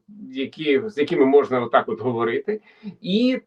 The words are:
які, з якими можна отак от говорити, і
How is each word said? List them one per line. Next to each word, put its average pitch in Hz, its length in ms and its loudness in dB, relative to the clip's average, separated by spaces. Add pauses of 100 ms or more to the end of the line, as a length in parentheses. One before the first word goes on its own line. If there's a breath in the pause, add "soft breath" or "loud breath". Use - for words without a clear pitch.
(320)
які, 135 540 -2
з 107 120 -12
якими 147 280 2
можна 127 360 4
отак 120 280 0
от 107 120 -6
говорити, 123 600 -2 (400 loud breath)
і 240 460 0